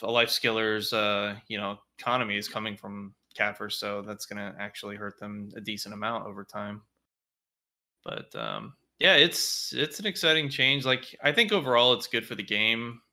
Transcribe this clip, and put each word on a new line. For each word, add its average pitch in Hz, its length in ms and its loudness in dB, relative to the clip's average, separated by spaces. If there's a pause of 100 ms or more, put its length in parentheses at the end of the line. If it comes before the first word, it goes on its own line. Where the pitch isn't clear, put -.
a 110 80 -2
life 117 200 4
skiller's, 110 640 0
uh, 104 440 2 (100)
you 110 100 -6
know, 101 240 -6 (180)
economy 120 380 0
is 104 100 -4
coming 107 300 -6
from 101 360 -12 (240)
Kaffir, 104 320 -2
so 101 320 -6
that's 104 240 -10
gonna 104 320 -8
actually 104 380 -10
hurt 104 240 -12
them 104 380 -10
a 113 40 -10
decent 104 320 -8
amount 107 320 -6
over 101 200 -12
time. 104 380 -10 (1200)
But, - 300 -10
um, 53 420 -8 (220)
yeah, 180 160 8
it's, - 580 4
it's 139 260 -2
an 208 60 -6
exciting 160 440 2
change. 135 360 2
Like, 127 360 0
I 147 120 4
think 220 180 4
overall 127 420 6
it's - 140 0
good 117 180 0
for 120 100 -8
the 107 80 -4
game 113 580 0 (120)